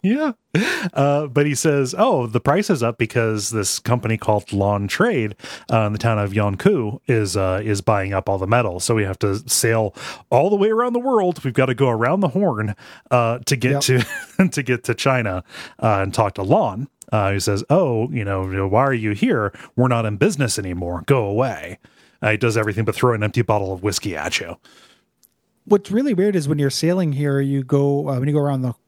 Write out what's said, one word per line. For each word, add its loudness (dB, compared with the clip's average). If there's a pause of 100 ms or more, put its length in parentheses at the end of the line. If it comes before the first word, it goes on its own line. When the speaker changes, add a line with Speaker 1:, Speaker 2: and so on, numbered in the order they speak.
Speaker 1:
Yeah. 0 (640)
Uh, 2
but 2
he 0
says, 2
"Oh, 2
the -4
price 2
is 2
up -2
because -2
this -2
company 0
called -2
Lawn 0
Trade, 0 (340)
uh, 2
in 0
the -4
town 2
of -2
Yonku 0
is, 0
uh, 0
is -2
buying 0
up -2
all 0
the -4
metal. 0
So 0
we 2
have -4
to 0 (100)
sail 0 (360)
all 4
the 2
way 4
around 0
the 0
world. 0
We've -2
gotta 2
go 2
around 0
the 2
horn, -2 (340)
uh, 2
to -2
get 0
Speaker 2:
Yep. 4 (320)
Speaker 1:
to, 4
<laughs> -2
to -4
get -2
to -2
China, 0 (400)
uh, 4
and -2
talk 0
to -4
Lon." 0 (240)
Uh, 2
he 0
says, -2
"Oh, 2
you -4
know, -4
you -6
know, 0
why 4
are 0
you -2
here? 0 (240)
We're 4
not 0
in -4
business 0
anymore. -6
Go 4
away." -4 (440)
Uh, 2
he 2
does 0
everything 0
but -2
throw 2
an -2
empty 0
bottle 0
of -10
whiskey -2
at -4
you. -10 (1120)
Speaker 2:
What's 2
really 0
weird 2
is -2
when 0
you're 0
sailing 0
here, 0
you -2
go, 0
uh, -2
when -2
you 0
go 2
around -2
the -4 (140)